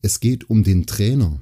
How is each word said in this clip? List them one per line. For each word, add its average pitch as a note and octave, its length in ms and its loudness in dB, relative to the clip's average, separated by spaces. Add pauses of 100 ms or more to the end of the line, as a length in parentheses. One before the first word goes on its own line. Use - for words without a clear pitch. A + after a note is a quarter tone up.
es - 180 -4
geht B2 300 -2
um A2 140 4
den F2+ 240 2
Trainer, G2+ 540 -2